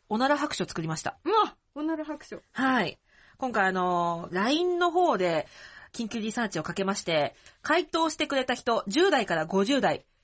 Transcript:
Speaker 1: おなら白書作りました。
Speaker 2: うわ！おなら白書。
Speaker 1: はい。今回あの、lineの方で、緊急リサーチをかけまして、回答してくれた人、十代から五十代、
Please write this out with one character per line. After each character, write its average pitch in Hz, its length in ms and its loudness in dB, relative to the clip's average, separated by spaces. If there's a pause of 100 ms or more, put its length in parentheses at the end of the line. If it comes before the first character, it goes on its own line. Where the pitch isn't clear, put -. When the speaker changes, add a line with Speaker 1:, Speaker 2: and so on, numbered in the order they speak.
Speaker 1:
お 214 80 -2
な 262 120 2
ら 294 100 2
白 294 160 -4
書 180 100 -4
作 - 160 -6
り 160 80 -4
ま 156 80 -4
し - 60 -8
た。 - 220 -6
Speaker 2:
う 320 60 0
わ！ 427 260 2 (180)
お 294 80 -8
な 320 140 -2
ら 311 80 -8
白 302 200 -10
書。 - 160 -14 (120)
Speaker 1:
は 254 320 2
い。 - 140 -6 (380)
今 254 160 -4
回 202 140 4
あ 190 60 2
の、 175 580 0
line 311 480 0
の 349 120 2
方 320 280 2
で、 170 300 0 (440)
緊 233 160 -6
急 233 120 -6
リ 214 120 -4
サ 240 120 -2
ー 196 40 -2
チ - 100 -6
を 156 40 -4
か 175 100 -8
け 190 120 -4
ま 196 100 -2
し - 100 -6
て、 151 300 0 (280)
回 320 240 2
答 330 220 0
し - 80 -6
て 302 100 -2
く 285 100 -4
れ 262 80 2
た 254 100 -2
人、 226 320 0
十 233 240 4
代 254 160 2
か 170 80 -2
ら 156 100 0
五 190 200 2
十 262 160 2
代、 165 260 0 (180)